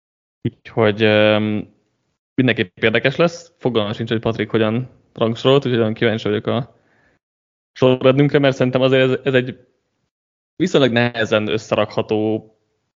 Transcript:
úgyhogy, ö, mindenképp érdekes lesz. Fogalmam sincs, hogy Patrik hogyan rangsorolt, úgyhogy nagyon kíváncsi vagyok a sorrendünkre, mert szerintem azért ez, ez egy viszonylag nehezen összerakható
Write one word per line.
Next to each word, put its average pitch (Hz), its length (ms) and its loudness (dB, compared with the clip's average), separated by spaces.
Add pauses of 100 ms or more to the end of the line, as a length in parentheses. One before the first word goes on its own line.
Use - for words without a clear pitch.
(420)
úgyhogy, 107 600 -2
ö, 107 580 2 (760)
mindenképp 113 480 0
érdekes 117 320 0
lesz. - 420 -2
Fogalmam 113 360 -2
sincs, 117 160 -6
hogy 113 100 -2
Patrik 107 300 -4
hogyan 113 400 -2 (240)
rangsorolt, 131 520 0
úgyhogy 123 140 0
nagyon 110 140 0
kíváncsi 110 340 -2
vagyok 104 200 -4
a 113 280 -4 (960)
sorrendünkre, 131 680 2
mert 139 160 2
szerintem 127 260 -2
azért 131 280 2
ez, 127 140 -2
ez 139 100 -2
egy 127 240 -2 (960)
viszonylag 151 360 0
nehezen 113 560 0
összerakható 107 1040 -4 (480)